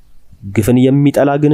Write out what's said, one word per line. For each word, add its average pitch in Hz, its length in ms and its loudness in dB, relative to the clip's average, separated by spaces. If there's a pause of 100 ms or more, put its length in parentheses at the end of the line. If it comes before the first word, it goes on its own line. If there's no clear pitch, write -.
(460)
ግፍን 107 320 -2
የሚጠላ 139 600 0
ግን 147 160 0